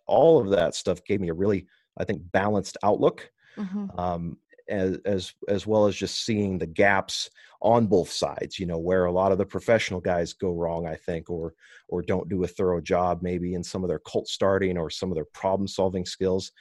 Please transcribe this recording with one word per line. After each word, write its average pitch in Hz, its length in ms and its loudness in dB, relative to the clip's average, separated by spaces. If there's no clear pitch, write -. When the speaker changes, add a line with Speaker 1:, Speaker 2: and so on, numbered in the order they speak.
Speaker 1:
all 147 340 6
of 98 100 -2
that 87 240 4
stuff 90 300 -4
gave 98 160 0
me 90 100 -2
a 82 40 -4
really, 95 320 0
I 95 60 -4
think, 92 160 -4
balanced 98 500 0
outlook. 107 480 0
Speaker 2:
Mm-hmm. 202 420 -8
Speaker 1:
Um, - 400 -4
as, 95 360 -2
as, 95 280 -4
as 98 180 -2
well 107 200 6
as 98 100 2
just - 280 -4
seeing 101 340 0
the 82 80 -4
gaps 98 640 0
on 113 240 6
both 92 240 4
sides, - 480 -4
you 95 80 -4
know, 85 120 -2
where 90 280 2
a 87 60 0
lot 95 200 4
of 92 60 2
the 98 80 0
professional 98 540 0
guys 87 320 0
go 92 200 -4
wrong, 85 340 -2
I 80 100 -6
think, 82 340 -8
or, 82 240 -6
or 90 140 -2
don't 87 260 -2
do 92 160 0
a 87 40 -2
thorough 90 320 0
job 87 420 0
maybe 90 320 -2
in 87 100 -6
some 95 180 -6
of 90 60 -2
their 78 120 -2
colt - 280 -4
starting 95 480 0
or 80 140 -2
some 92 200 -6
of 90 40 -4
their 78 180 -4
problem-solving 95 760 -2
skills. 92 540 -2